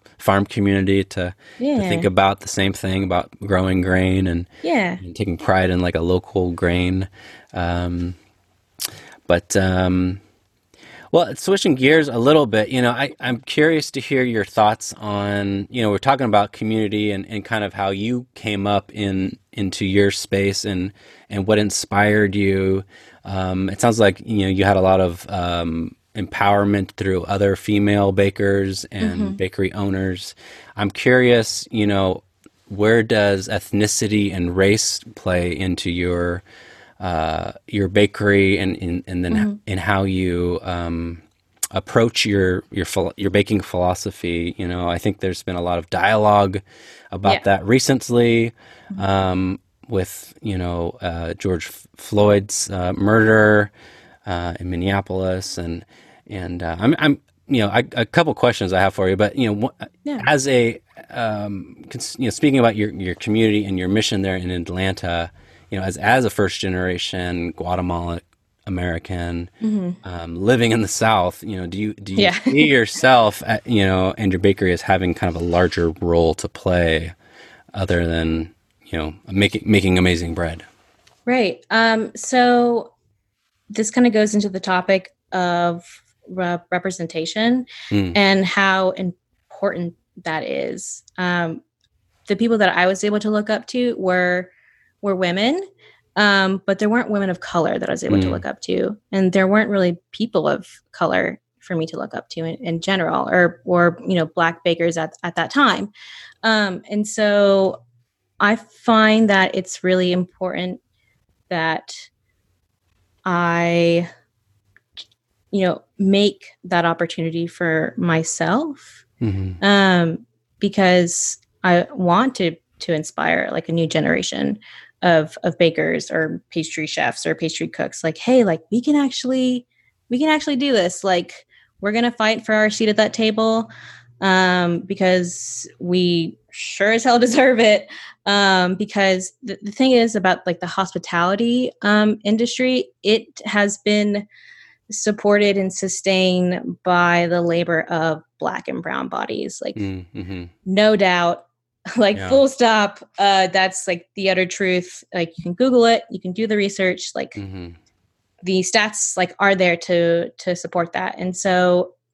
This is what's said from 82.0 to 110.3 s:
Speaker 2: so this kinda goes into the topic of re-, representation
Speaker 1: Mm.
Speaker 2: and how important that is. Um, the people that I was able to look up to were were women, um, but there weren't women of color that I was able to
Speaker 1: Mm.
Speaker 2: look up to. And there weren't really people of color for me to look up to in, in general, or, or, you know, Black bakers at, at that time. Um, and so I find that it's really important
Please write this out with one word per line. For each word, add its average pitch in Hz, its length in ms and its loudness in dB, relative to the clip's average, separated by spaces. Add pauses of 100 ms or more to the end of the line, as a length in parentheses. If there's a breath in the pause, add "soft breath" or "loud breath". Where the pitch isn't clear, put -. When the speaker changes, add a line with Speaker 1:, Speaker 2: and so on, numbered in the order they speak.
Speaker 2:
so 240 760 2 (800)
this 214 200 -4
kinda 247 180 4
goes 214 260 2
into 208 140 0
the 185 120 -8
topic 185 540 0 (180)
of 175 720 -2 (240)
re-, 180 300 -4 (140)
representation 180 960 -2 (240 loud breath)
Speaker 1:
Mm. 98 260 0
Speaker 2:
and 196 300 4
how 190 460 2
important - 1000 -8 (300)
that 160 180 -4
is. - 600 -8 (160)
Um, 175 420 -2 (680)
the 202 80 0
people 226 220 2
that 190 160 4
I 175 120 4
was 190 180 0
able 208 160 0
to 214 100 -4
look 208 200 -2
up 214 180 -4
to 247 300 -2
were 180 520 0 (520 soft breath)
were 202 140 0
women, 196 440 0 (560 soft breath)
um, 196 500 2
but 196 120 0
there 214 100 0
weren't 240 220 0
women 196 200 -2
of 175 100 -6
color - 380 -2
that - 100 -6
I 67 40 0
was - 120 -6
able 98 160 2
to 92 80 2
Speaker 1:
Mm. - 40 -4
Speaker 2:
look - 140 -6
up - 160 -10
to. 190 340 -2 (160)
And 190 200 2
there 190 140 2
weren't 202 240 2
really 180 260 0 (160)
people 165 360 -2
of 147 180 -4 (260)
color - 480 -2 (200)
for - 160 -8
me 160 100 -4
to - 120 -12
look - 160 -10
up - 160 -10
to - 100 -12
in, 165 160 -6
in 170 240 -6
general, 170 480 -2
or, 175 360 2
or, 175 420 2
you 190 80 0
know, 165 120 2
Black 165 380 -2
bakers 170 320 0
at, 160 160 -6 (100)
at 170 140 -6
that 165 140 -4
time. 220 420 0 (500 loud breath)
Um, 214 480 0
and 208 160 -2
so 202 760 2 (580)
I 208 160 4
find 220 760 4
that 190 240 4
it's - 300 -6
really 185 280 2
important 180 680 -6 (680)